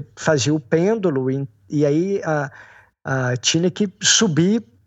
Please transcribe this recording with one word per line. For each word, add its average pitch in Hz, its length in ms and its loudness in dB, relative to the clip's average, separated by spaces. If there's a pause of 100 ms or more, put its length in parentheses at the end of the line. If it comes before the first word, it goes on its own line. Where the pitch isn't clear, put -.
(160)
fazia 151 380 0
o 156 60 -2
pêndulo 165 720 0
e, 139 180 -4 (200)
e 151 160 0
aí 175 400 0
a, 147 260 -2 (540)
a, 131 320 -2
tinha 165 340 0
que 196 300 -4
subir 196 640 2 (220)